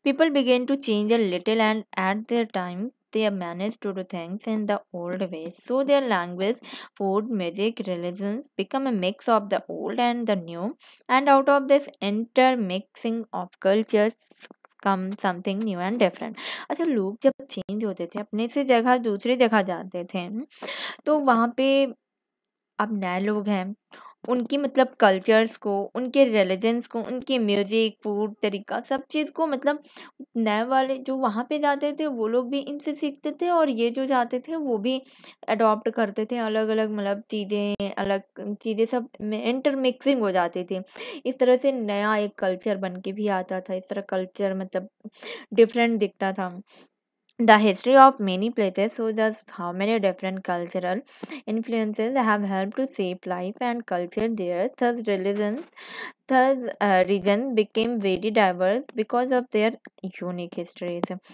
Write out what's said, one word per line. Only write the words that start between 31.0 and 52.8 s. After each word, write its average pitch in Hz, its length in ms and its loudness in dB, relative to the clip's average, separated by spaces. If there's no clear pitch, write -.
जो 262 160 -4
वहाँ 247 340 -2
पे 302 80 -2
जाते 294 420 0
थे, 311 80 -2
वो 226 200 -2
लोग 240 220 0
भी 277 100 -2
इनसे 285 340 -6
सीखते 294 380 -6
थे 349 80 0
और 320 200 4
ये 233 200 0
जो 262 160 -4
जाते 254 340 0
थे, 320 160 -8
वो 262 220 -2
भी 254 220 -2
अडॉप्ट 220 420 2
करते 214 360 -2
थे 240 120 -6
अलग-अलग, 220 520 0
मतलब, 202 400 -4
चीज़ें, 202 680 -2
अलग 196 240 0
चीज़ें 226 240 0
सब 247 220 -4
में 214 220 -4
इंटरमिक्सिंग 262 760 0
हो 202 120 0
जाती 180 320 0
थी। 185 160 -6
इस 254 120 -4
तरह 254 200 6
से 269 140 2
नया 214 460 0
एक 208 200 -2
कल्चर 190 400 -2
बन 185 240 -4
के 190 100 -6
भी 208 220 -2
आता 185 260 -4
था, 185 140 -8
इस 185 160 -8
तरह 202 200 -6
कल्चर, 190 440 -2
मतलब, 190 340 -6
डिफरेंट 233 460 4
दिखता 196 320 -2
था। 190 180 -6
The 226 200 8
history 214 380 4
of 269 240 10
many 196 300 -2
places 202 460 0
shows 220 220 -2
us 220 300 0
how 175 240 -8
many 202 260 0
different 190 460 -2
cultural 180 560 -4
influences 226 680 -2
have 220 280 2
helped 196 340 -2
to 269 100 -2